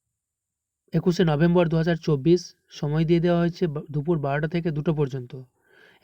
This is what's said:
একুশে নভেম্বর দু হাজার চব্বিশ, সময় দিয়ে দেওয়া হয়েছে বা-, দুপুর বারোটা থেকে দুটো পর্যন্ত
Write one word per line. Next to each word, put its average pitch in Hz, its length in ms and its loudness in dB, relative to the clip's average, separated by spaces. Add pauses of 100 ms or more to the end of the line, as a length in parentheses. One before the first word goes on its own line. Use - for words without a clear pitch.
(920)
একুশে 170 320 2
নভেম্বর 170 440 4
দু 165 80 -2
হাজার 165 300 0
চব্বিশ, 160 340 2 (300)
সময় 156 340 -2
দিয়ে 170 160 2
দেওয়া 170 220 2
হয়েছে 170 240 -2
বা-, 156 240 -6
দুপুর 147 280 -2
বারোটা 143 300 -2
থেকে 170 220 -4
দুটো 151 240 -2
পর্যন্ত 135 380 -4 (720)